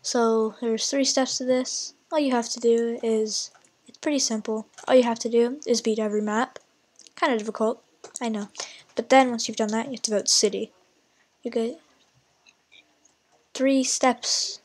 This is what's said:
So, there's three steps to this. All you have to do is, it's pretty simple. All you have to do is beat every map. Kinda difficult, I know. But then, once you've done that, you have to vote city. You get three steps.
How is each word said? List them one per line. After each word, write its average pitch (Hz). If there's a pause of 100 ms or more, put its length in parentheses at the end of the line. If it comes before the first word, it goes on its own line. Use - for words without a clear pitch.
So, 226
there's 226
three 277
steps 262
to 262
this. 254 (180)
All 320
you 277
have 233
to -
do 233
is, 220 (380)
it's -
pretty 294
simple. 220 (180)
All -
you 254
have 233
to 233
do 233
is 233
beat 220
every 214
map. 214 (560)
Kinda 285
difficult, 220 (400)
I 240
know. 208 (460)
But 233
then, 262
once 233
you've 240
done 214
that, 226
you 269
have -
to 220
vote 202
city. 202 (720)
You 240
get 240 (1700)
three 269
steps. -